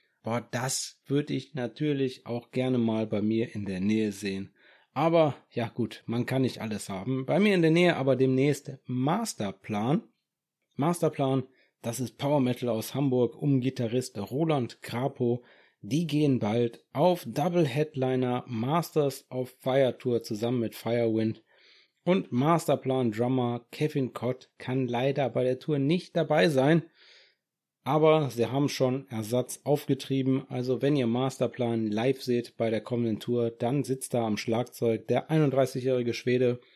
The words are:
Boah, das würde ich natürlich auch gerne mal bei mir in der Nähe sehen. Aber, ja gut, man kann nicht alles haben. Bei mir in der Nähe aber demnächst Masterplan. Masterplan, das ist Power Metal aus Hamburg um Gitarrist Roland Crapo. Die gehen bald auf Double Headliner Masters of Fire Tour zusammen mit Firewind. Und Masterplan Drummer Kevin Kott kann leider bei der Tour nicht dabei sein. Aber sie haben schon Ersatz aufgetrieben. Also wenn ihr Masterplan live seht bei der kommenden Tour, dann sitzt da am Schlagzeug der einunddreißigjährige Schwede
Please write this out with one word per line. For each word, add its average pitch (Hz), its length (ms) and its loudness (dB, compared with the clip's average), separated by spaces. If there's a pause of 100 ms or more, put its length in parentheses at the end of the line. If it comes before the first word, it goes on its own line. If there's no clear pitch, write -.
(240)
Boah, 117 260 -4
das - 560 -6
würde 143 260 -2
ich 135 220 -8
natürlich 135 720 -4
auch 117 240 -8
gerne 127 280 0
mal 110 280 0
bei 107 160 -2
mir 110 320 0
in 104 120 -6
der 95 120 -4
Nähe 107 320 0
sehen. 98 420 -8 (420)
Aber, 160 420 2 (160)
ja 117 160 -4
gut, - 380 -6
man 117 200 -2
kann 131 160 0
nicht 120 180 -2
alles 104 280 -8
haben. 131 380 -6
Bei 143 120 2
mir 208 160 4
in 175 80 2
der 160 80 6
Nähe 170 240 4
aber 135 220 2
demnächst 131 560 2 (140)
Masterplan. 127 1160 -2 (720)
Masterplan, 139 720 0 (380)
das 117 180 -6
ist 117 180 -8
Power 143 220 2
Metal 123 280 0
aus 110 260 -4
Hamburg 127 460 2
um 139 200 2
Gitarrist 123 580 -4
Roland 135 640 -2
Crapo. 131 640 -2 (420)
Die 151 200 -2
gehen 147 320 2
bald 117 440 0 (120)
auf 170 340 2
Double 165 380 0
Headliner 127 800 0
Masters 139 840 -2
of 127 300 -6
Fire 131 380 2
Tour 117 240 0
zusammen 117 380 -2
mit 107 140 -4
Firewind. 113 680 0 (640)
Und 180 280 0
Masterplan 131 800 2
Drummer 120 580 0
Kevin 151 440 -2
Kott - 420 -6
kann 127 320 -2
leider 131 400 0
bei 127 160 0
der 127 140 0
Tour 147 200 -2
nicht 156 380 0
dabei 160 320 4
sein. 147 360 4 (1000)
Aber 156 480 4
sie 113 160 0
haben 135 240 0
schon 131 400 -2
Ersatz 113 540 -4
aufgetrieben. 135 840 0
Also 127 320 -2
wenn 143 160 2
ihr 127 100 2
Masterplan 117 800 0
live 120 340 0
seht 120 340 -2
bei 113 140 0
der 110 100 0
kommenden 113 400 -2
Tour, 120 300 0
dann 120 340 -2
sitzt 131 300 -4
da 117 120 0
am 107 120 -2
Schlagzeug 117 680 -2
der 127 220 0
einunddreißigjährige 131 840 2
Schwede 123 460 2 (160)